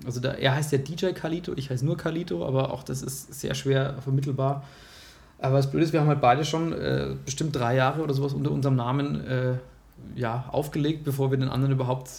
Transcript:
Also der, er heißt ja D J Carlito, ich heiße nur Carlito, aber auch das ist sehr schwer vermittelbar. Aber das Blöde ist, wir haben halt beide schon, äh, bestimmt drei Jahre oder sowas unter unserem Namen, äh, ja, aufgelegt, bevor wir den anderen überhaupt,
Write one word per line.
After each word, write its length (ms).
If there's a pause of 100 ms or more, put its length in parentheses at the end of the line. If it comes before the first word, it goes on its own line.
Also 160
der, 200
er 160
heißt 160
ja 80
D 160
J 200
Carlito, 400
ich 140
heiße 160
nur 100
Carlito, 480
aber 300
auch 80
das 220
ist 360
sehr 140
schwer 480
vermittelbar. 600 (760)
Aber 180
das 120
Blöde 160
ist, 60
wir 80
haben 80
halt 140
beide 240
schon, 260
äh, 440 (100)
bestimmt 280
drei 220
Jahre 260
oder 120
sowas 200
unter 160
unserem 280
Namen, 500
äh, 280 (600)
ja, 340
aufgelegt, 540
bevor 280
wir 60
den 120
anderen 240
überhaupt, 460